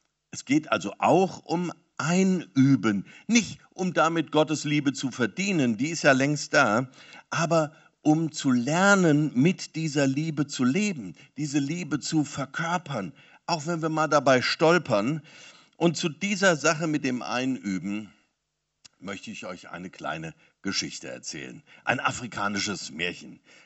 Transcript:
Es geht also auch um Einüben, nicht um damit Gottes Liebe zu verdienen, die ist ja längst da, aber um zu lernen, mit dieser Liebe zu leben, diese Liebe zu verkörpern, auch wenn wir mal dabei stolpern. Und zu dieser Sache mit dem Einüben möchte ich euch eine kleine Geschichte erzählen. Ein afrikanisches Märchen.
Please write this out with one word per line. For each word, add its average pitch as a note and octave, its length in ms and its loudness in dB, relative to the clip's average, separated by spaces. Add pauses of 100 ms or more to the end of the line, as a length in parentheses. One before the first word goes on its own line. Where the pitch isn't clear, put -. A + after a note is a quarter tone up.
(320)
Es - 120 -14
geht D3 280 0
also G2+ 260 -2
auch C#3+ 460 2
um E3+ 280 -4 (240)
Einüben, C3+ 1080 2 (220)
nicht A3 320 0 (100)
um F#3 220 -4
damit D#3+ 400 0
Gottes D#3 320 2
Liebe D3 280 0
zu B2+ 200 -6
verdienen, C3 640 0
die C#3 140 -2
ist E3 120 -6
ja D3+ 80 6
längst C#3 420 0
da, C3 380 2 (400)
aber D#3 420 0 (280)
um D#3 320 2
zu - 180 -2
lernen, D#3 840 4
mit D3+ 420 0
dieser D3 320 0
Liebe D3 400 -2
zu C3+ 160 -2
leben, C#3 500 -2 (220)
diese D3 240 -2
Liebe D3 400 -4
zu D#3 240 0
verkörpern, D#3 880 -6 (340)
auch D#3 200 -2
wenn E3+ 140 -4
wir D#3+ 100 -2
mal D#3 180 0
dabei C3+ 340 4
stolpern. D3+ 800 2 (540)
Und E3 200 2
zu E3+ 120 -4
dieser F#3+ 480 0
Sache D#3+ 320 0
mit D3+ 160 -2
dem B2 180 -2
Einüben G2+ 920 -4 (840)
möchte G#2 320 -14
ich G#2 160 -14
euch F2+ 240 -14
eine F2 200 -12
kleine D#2+ 440 -10 (280)
Geschichte D#2 460 -6
erzählen. B1+ 540 -14 (220)
Ein B2 140 0
afrikanisches G#2 920 -4
Märchen. E2+ 480 -8 (260)